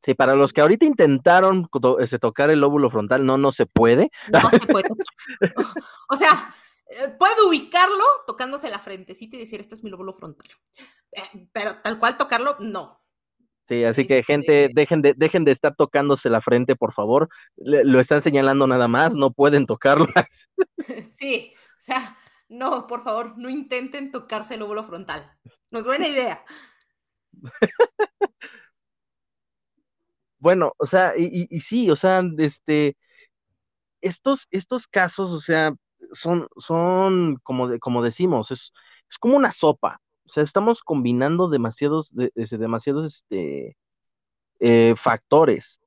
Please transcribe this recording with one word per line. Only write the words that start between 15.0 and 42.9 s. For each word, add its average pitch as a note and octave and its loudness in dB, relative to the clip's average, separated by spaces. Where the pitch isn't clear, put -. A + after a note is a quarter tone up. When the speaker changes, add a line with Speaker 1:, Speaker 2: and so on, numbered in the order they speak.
Speaker 1:
de, C3+ 6
dejen D#3+ 0
de C#3+ 6
estar C#3+ 0
tocándose C#3+ 0
la A2+ 2
frente, B2 2
por A2+ -4
favor. B2 0
Le, C#3 2
lo C3 6
están C#3+ 2
señalando C#3 2
nada B2+ 2
más, C#3+ 2
no C#3 0
pueden C#3+ 2
tocarlo. C#3+ 2
<laughs> - -4
Speaker 2:
<laughs> - -16
Sí, - -8
o - -20
sea, B3+ -10
no, B3 -6
por A#3 -12
favor, A3+ -8
no B3 -14
intenten C4+ -10
tocarse A3+ -12
el A3 -12
lóbulo G#3+ -10
frontal. E3+ -16
No A3+ -10
es A3 -12
buena C#4+ -2
idea. B3+ -6
Speaker 1:
<laughs> - -4
Bueno, E3+ 2
o D3 -4
sea, F#3 2
y, E3+ 0
y, F3 -6
y E3 -8
sí, A3 -2
o D3 4
sea, F#3 2
este, D3+ -2
estos, C4 -6
estos A3+ -8
casos, F#3 -4
o D#3+ -8
sea, D#3+ 0
son, E3+ -4
son F3 -2
como B2+ -4
de, A#2+ -6
como A#2+ -4
decimos, A#2+ -2
es, - -14
es - -20
como B3 2
una C#4 2
sopa. - -2
O - -20
sea, D3+ -2
estamos G#3 -2
combinando C#3+ -2
demasiados, C#3+ -4
de, A#2+ -4
este, A2+ -8
demasiados, C#3 -6